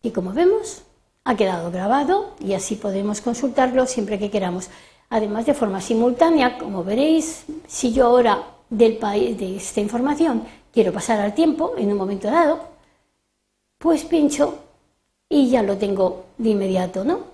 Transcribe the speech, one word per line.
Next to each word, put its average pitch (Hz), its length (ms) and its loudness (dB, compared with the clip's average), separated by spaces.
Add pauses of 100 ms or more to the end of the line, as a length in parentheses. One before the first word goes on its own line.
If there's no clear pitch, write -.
Y 233 100 -6
como 185 220 -6
vemos, 370 500 0 (400)
ha 247 120 0
quedado 180 360 -2
grabado 277 680 0
y 196 140 -4
así 190 220 -4
podemos 202 460 -4
consultarlo 254 680 0
siempre 208 320 -4
que 208 100 -4
queramos. 185 400 -4 (400)
Además, 214 360 -2
de 294 80 -6
forma 190 280 -4
simultánea, 247 760 2
como 190 260 -8
veréis, 311 640 0 (220)
si - 240 -2
yo 247 140 4
ahora 233 380 4 (260)
del 220 280 4
país, 208 400 -2
de 190 200 -6
esta - 240 -6
información, 247 600 0 (280)
quiero 190 220 2
pasar 208 260 -2
al 208 140 -2
tiempo 277 440 2
en 202 140 0
un 202 60 0
momento 190 300 -4
dado, 320 320 2 (1160)
pues 311 280 0
pincho 302 540 2 (680)
y 277 220 4
ya 240 140 2
lo 196 140 -2
tengo 190 480 -2 (120)
de 220 140 0
inmediato, 185 520 -2
¿no? 349 180 0 (120)